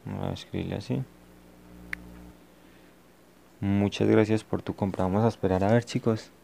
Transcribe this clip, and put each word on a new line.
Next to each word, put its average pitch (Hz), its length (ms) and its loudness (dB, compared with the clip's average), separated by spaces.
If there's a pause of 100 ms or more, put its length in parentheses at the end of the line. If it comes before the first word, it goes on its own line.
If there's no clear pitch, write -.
Vamos 98 280 -4
a - 20 -4
escribirle 92 420 -6
así. 98 260 -4 (2500)
"Muchas 101 480 2
gracias 110 340 4
por 92 180 -4
tu - 140 -6
compra". 92 300 -2
Vamos 98 180 2
a 117 60 6
esperar 92 340 0
a 101 80 4
ver, 117 140 4
chicos. - 440 -2 (140)